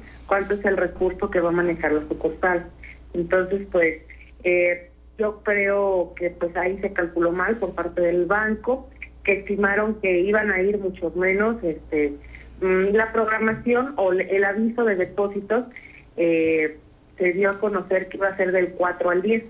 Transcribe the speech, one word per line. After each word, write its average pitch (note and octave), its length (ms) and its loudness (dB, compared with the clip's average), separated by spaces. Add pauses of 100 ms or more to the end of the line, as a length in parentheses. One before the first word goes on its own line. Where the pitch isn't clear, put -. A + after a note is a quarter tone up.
(280)
cuánto G3 280 0
es G3+ 100 -2
el G3 100 2
recurso F3+ 560 -2
que F3+ 80 2
va E3+ 100 2
a E3 40 0
manejar E3+ 400 0
la D3+ 80 0
sucursal. E3+ 640 -2 (480)
Entonces, F#3 480 0 (100)
pues, E3 300 2 (420)
eh, F3 460 2 (280)
yo G#3+ 260 -2
creo G3 720 0
que, F3 160 -2
pues, E3+ 240 -4
ahí F#3 240 -2
se G3 120 -4
calculó E3+ 400 0
mal F#3 260 0
por F#3 180 -4
parte F3 260 -2
del F3 240 2
banco, G#3+ 640 -2 (340)
que G3 160 2
estimaron G3+ 600 0
que F#3 180 2
iban G#3 320 2
a F#3 100 0
ir G#3 180 2
mucho F3+ 360 -4
menos. G3+ 480 0
Este, D3+ 500 -2 (480)
mm, F#3+ 320 2
la A3 200 2
programación A3+ 840 0
o F#3+ 160 2
le-, F#3 240 0
el G3+ 80 4
aviso A3+ 420 0
de G#3 100 2
depósitos, G3+ 720 -2 (520)
eh, D#3+ 600 2 (400)
se F3+ 160 2
dio G3 180 2
a G3 80 -4
conocer F#3+ 480 0
que - 100 -12
iba G3 120 0
a F#3+ 80 -8
ser F#3 140 0
del F3+ 180 2
cuatro F3+ 420 0
al F3+ 100 2
diez. A3 280 2